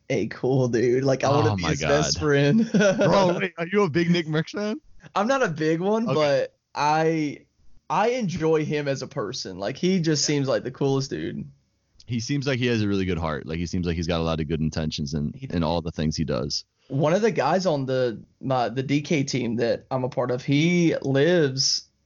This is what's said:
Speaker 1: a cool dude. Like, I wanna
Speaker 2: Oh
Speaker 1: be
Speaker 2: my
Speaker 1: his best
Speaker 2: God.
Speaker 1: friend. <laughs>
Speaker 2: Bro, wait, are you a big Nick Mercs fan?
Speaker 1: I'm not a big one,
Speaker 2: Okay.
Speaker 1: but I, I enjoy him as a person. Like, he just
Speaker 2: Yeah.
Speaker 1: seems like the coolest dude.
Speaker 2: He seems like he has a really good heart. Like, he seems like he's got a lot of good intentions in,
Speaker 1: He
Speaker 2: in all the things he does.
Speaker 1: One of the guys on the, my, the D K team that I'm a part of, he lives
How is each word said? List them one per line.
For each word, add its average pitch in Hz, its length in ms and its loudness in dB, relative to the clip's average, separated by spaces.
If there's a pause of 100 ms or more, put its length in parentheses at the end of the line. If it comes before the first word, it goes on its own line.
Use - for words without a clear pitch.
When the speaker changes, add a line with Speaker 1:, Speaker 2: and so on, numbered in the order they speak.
Speaker 1:
a 104 180 -2
cool 127 400 0
dude. 120 380 2
Like, 135 180 0
I 131 60 2
wanna 147 220 4
Speaker 2:
Oh 104 40 0
Speaker 1:
be 90 80 -2
Speaker 2:
my 160 60 0
Speaker 1:
his 143 160 -2
best 147 320 0
Speaker 2:
God. - 20 -8
Speaker 1:
friend. 147 520 2
<laughs> 196 320 4
Speaker 2:
Bro, 185 360 4
wait, 185 180 -4
are 170 100 -4
you 202 160 2
a 185 60 2
big 170 200 2
Nick 175 180 2
Mercs 156 220 -2
fan? 208 320 -4 (340)
Speaker 1:
I'm 202 120 0
not 269 160 2
a 226 60 4
big 156 300 0
one, 214 280 0
Speaker 2:
Okay. 135 80 0
Speaker 1:
but 143 420 2 (180)
I, 156 720 0 (440)
I 196 200 2
enjoy 160 560 0
him 147 240 -2
as 139 120 -2
a 127 60 -8
person. 101 500 -8
Like, 104 200 -6
he 185 240 2
just 151 220 0
Speaker 2:
Yeah. - 40 0
Speaker 1:
seems 143 200 0
like 107 160 0
the 123 80 -6
coolest 135 380 0
dude. 92 400 -8 (580)
Speaker 2:
He 117 120 -4
seems 135 280 -2
like 131 120 0
he 127 80 2
has 117 140 2
a 104 60 0
really 98 180 0
good 90 120 0
heart. 80 280 -4
Like, 80 120 -6
he 87 100 -2
seems 90 180 -2
like 85 100 0
he's 82 120 -2
got 85 120 0
a 82 40 0
lot 80 180 0
of 76 60 -4
good 78 120 -2
intentions 78 540 -4
in, 73 200 -4
Speaker 1:
He 135 160 -12
Speaker 2:
in 87 140 0
all 82 180 0
the 82 100 -6
things 78 260 -2
he 82 80 -2
does. 67 400 -4 (240)
Speaker 1:
One 147 240 0
of 202 80 0
the 220 100 2
guys 160 340 0
on 147 200 0
the, 127 360 0 (200)
my, 127 280 0
the 127 140 -4
D 139 180 0
K 147 220 0
team 120 340 -2
that 117 340 0
I'm 127 120 -2
a 127 60 -2
part 123 220 -2
of, 127 120 -4
he 160 580 2
lives 139 840 2 (180)